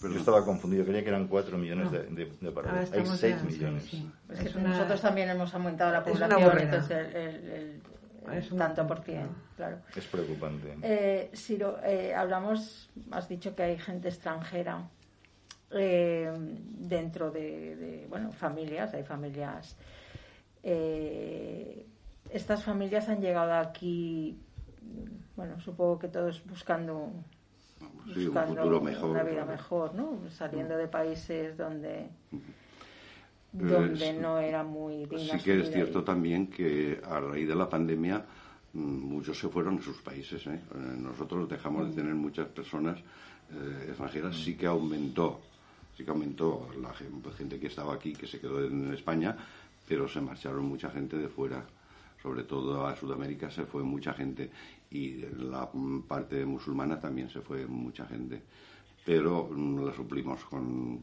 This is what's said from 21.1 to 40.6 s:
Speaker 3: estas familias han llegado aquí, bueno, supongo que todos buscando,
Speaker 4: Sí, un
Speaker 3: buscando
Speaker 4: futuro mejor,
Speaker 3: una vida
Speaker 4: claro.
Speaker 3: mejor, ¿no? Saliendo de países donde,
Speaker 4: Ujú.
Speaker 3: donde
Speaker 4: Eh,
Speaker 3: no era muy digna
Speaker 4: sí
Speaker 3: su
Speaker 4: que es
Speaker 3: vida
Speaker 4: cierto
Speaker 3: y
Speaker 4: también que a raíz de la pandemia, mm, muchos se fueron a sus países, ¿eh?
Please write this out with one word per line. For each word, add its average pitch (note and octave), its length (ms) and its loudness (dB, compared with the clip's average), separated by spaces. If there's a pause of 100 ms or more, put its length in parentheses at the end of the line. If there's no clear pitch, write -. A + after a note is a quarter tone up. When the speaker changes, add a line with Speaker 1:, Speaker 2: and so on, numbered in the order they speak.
Speaker 3:
estas G#3 340 -2
familias G#3 460 2
han G3+ 120 2
llegado E3+ 320 4
aquí, E3 840 0 (1000)
bueno, E3+ 260 -8
supongo F3 380 2
que F3 100 -4
todos E3+ 360 -2
buscando, E3 680 -2 (1040)
Speaker 4:
Sí, F#2 140 2
un D2 60 0
Speaker 3:
buscando D#2+ 220 2
Speaker 4:
futuro D#2+ 260 6
mejor, D2 300 0
Speaker 3:
una D#2+ 120 4
vida D#2+ 100 0 (100)
Speaker 4:
claro. - 80 -4
Speaker 3:
mejor, E3 440 -2
¿no? C4 240 -4 (100)
Saliendo D#3+ 480 -4
de D#3+ 100 0
países D#3+ 680 -2
donde, D#3 500 -6 (1500)
Speaker 4:
Ujú. F3+ 120 0
Speaker 3:
donde E3+ 440 6
Speaker 4:
Eh, D#3 100 0
Speaker 3:
no D#3+ 200 2
era D#3 240 2
muy D#3 420 -4
digna D#3 280 -2
Speaker 4:
sí F2+ 60 0
Speaker 3:
su F2+ 60 -6
Speaker 4:
que F#2+ 140 8
es E2+ 40 4
Speaker 3:
vida D#2+ 100 0
Speaker 4:
cierto F#2 260 4
Speaker 3:
y E2+ 40 0
Speaker 4:
también F2+ 440 4
que D2+ 560 2
a D2+ 160 -2
raíz D2 280 0
de D#2+ 80 2
la F2+ 140 4
pandemia, E2 560 2 (480)
mm, E2 60 -4
muchos C#2+ 600 -2
se F#2+ 100 -2
fueron F2 300 2
a - 20 -4
sus - 200 -8
países, - 460 -10
¿eh? D2+ 120 -4 (140)